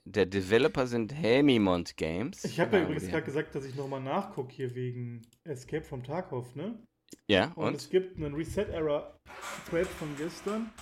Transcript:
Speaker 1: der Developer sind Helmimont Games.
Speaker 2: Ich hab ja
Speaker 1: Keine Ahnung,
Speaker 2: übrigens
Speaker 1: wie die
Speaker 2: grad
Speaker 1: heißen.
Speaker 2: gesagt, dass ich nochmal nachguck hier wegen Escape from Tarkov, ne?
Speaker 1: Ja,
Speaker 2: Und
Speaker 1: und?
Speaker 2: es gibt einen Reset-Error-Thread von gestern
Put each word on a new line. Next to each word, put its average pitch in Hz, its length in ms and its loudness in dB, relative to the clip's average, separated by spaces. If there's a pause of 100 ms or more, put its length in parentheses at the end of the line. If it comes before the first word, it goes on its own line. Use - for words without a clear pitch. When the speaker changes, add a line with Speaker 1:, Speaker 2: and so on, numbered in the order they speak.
Speaker 1:
der 95 180 4
Developer 110 600 4
sind 120 260 -2
Helmimont 120 840 6
Games. 85 460 -4
Speaker 2:
Ich 143 160 -4
hab 180 80 2
ja 214 100 6
Speaker 1:
Keine 160 80 4
Ahnung, 151 60 -2
Speaker 2:
übrigens 151 100 -4
Speaker 1:
wie - 40 -6
die 135 60 -4
Speaker 2:
grad 156 120 0
Speaker 1:
heißen. 139 100 -6
Speaker 2:
gesagt, 151 200 -4
dass 139 120 -4
ich 127 80 -10
nochmal 135 260 -6
nachguck 139 500 -4
hier 123 240 -6
wegen 123 460 -6 (240)
Escape 147 400 -8
from 123 200 -10
Tarkov, 139 500 -6
ne? 202 280 -8 (440)
Speaker 1:
Ja, 104 260 6
Speaker 2:
Und - 140 -2
Speaker 1:
und? 135 80 0
Speaker 2:
es - 160 -10
gibt 185 260 2
einen 147 180 -4
Reset-Error-Thread 165 1500 -2
von 151 300 -8
gestern 196 640 -6